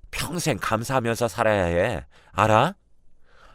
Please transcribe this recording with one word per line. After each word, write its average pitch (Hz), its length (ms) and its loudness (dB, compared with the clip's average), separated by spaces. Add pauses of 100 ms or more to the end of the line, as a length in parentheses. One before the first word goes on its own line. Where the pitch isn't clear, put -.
(100)
평생 151 500 -4
감사하면서 117 680 -2
살아야 107 360 0
해. 85 420 0 (260)
알아? 110 420 4 (800)